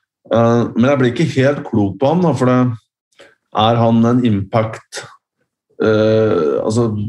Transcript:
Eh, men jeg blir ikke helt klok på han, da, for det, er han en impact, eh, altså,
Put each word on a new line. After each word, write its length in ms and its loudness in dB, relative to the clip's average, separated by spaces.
Eh, 300 2
men 120 2
jeg 120 0
blir 100 2
ikke 240 -2
helt 320 0
klok 320 -2
på 140 0
han, 100 0
da, 160 0
for 80 0
det, 140 2
er 240 2
han 240 4
en 240 2
impact, 720 -4
eh, 800 0
altså, 240 0